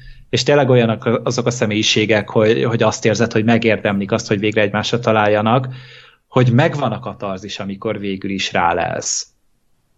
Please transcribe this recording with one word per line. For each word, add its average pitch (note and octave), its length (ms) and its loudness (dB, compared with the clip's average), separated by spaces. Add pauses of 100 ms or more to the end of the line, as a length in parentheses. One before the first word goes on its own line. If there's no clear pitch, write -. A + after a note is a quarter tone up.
(300)
és - 140 -2
tényleg C#3+ 260 4
olyanok A2+ 360 2
a-, A#2 180 0
azok B2 220 -4
a B2 60 0
személyiségek, G#2+ 800 0
hogy, A#2 340 2
hogy A2+ 200 0
azt - 220 0
érzed, A2 260 2
hogy A2+ 140 0
megérdemlik G#2+ 680 0
azt, A2 160 -2
hogy G#2 120 0
végre G#2+ 220 0
egymásra G#2 380 -2
találjanak, A2 680 2 (600)
hogy B2+ 240 2
megvan C#3 400 2
a G2+ 80 -6
katarzis, G2 600 -8
amikor G2+ 400 -6
végül G2 320 -6
is G2 220 -4
rálelsz. E2+ 760 -2 (720)